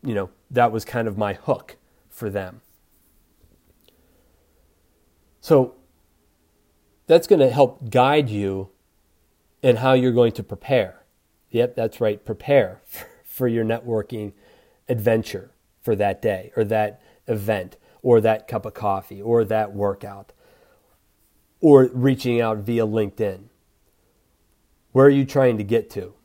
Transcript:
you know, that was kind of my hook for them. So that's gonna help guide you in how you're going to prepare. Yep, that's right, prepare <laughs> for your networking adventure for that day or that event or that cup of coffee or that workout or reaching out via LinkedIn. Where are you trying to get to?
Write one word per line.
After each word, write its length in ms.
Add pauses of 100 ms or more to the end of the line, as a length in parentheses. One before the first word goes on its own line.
you 100
know, 180 (200)
that 220
was 100
kind 240
of 100
my 160
hook 440 (320)
for 200
them. 300 (2750)
So 360 (1300)
that's 180
gonna 240
help 400
guide 400
you 420 (920)
in 160
how 160
you're 180
going 220
to 100
prepare. 600 (460)
Yep, 260
that's 240
right, 240
prepare 560 (220)
<laughs> 200
for 240
your 160
networking 720 (560)
adventure 640 (280)
for 160
that 260
day 360
or 80
that 360 (260)
event 500 (240)
or 180
that 300
cup 160
of 80
coffee 480
or 240
that 280
workout 600 (1300)
or 320
reaching 480
out 160
via 280
LinkedIn. 580 (1500)
Where 140
are 40
you 140
trying 340
to 60
get 280
to? 220 (100)